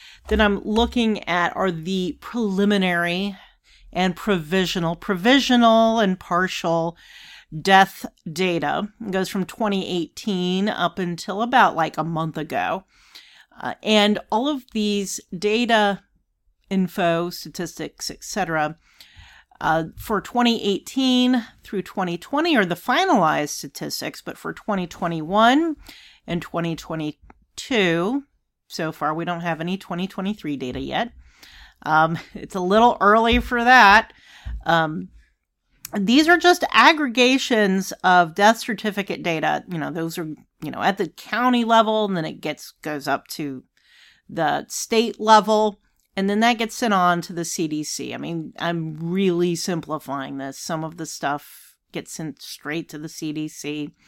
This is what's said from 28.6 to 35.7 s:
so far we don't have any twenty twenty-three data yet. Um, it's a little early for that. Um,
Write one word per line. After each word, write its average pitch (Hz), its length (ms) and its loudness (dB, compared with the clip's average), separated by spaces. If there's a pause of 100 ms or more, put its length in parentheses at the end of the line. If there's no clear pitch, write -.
so 156 240 -6
far 151 220 -4
we 165 100 -4
don't 170 180 -6
have 165 200 -4
any 180 160 -4
twenty 185 300 -8
twenty-three 190 500 -6
data 127 220 -8
yet. 139 340 -6 (720)
Um, 160 340 2 (160)
it's - 220 -12
a 190 40 -4
little 208 400 4
early 226 400 4
for 240 240 -2
that. 233 480 8 (540)
Um, 165 440 0 (880)